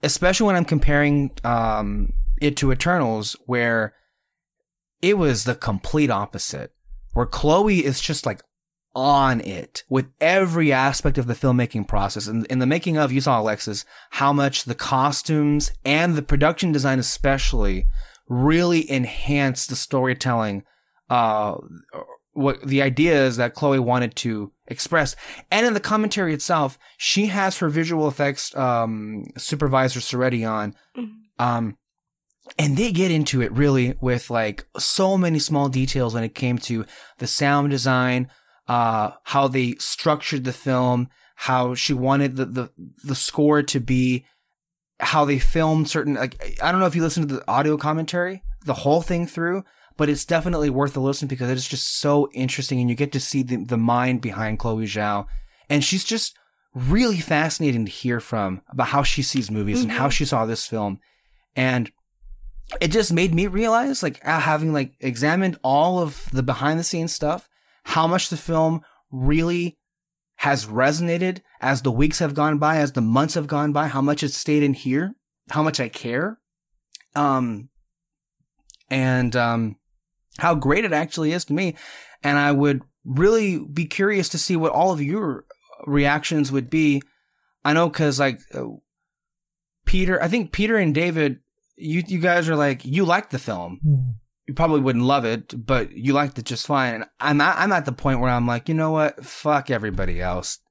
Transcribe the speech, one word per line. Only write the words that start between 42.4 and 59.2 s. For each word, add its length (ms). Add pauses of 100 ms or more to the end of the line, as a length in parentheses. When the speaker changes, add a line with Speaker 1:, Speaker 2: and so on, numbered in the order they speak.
Speaker 1:
the, 240 (340)
the 100
score 480
to 180
be, 440 (760)
how 240
they 140
filmed 520
certain, 240
like, 480
I 80
don't 100
know 60
if 80
you 80
listened 260
to 80
the 140
audio 260
commentary, 680 (220)
the 100
whole 280
thing 240
through, 380 (320)
but 120
it's 160
definitely 460
worth 260
a 40
listen 260
because 240
it 60
is 100
just 320
so 340
interesting 480
and 100
you 40
get 180
to 80
see 220
the, 220
the 120
mind 440
behind 400
Chloe 260
Zhao. 400 (420)
And 140
she's 220
just 320 (380)
really 440
fascinating 680
to 40
hear 300
from 480
about 200
how 140
she 200